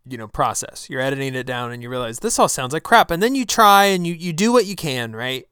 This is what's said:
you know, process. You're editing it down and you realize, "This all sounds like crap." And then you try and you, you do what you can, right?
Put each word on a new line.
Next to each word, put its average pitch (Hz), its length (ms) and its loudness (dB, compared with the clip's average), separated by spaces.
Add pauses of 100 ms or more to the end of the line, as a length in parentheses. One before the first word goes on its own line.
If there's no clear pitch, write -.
you 127 100 -10
know, 110 120 -12
process. - 600 -4
You're 131 140 -4
editing 135 320 -4
it 127 120 -6
down 123 260 -6
and 120 100 -12
you 120 80 -12
realize, 123 300 -6
"This 233 180 -2
all 208 100 4
sounds 131 240 -4
like 160 120 -6
crap." 220 260 4
And 170 120 0
then 254 120 2
you 254 100 -2
try 202 420 6
and 180 200 0
you, 175 80 -4
you 170 180 -6
do 208 200 2
what 240 120 4
you 196 100 -8
can, 123 400 -6
right? 127 380 -6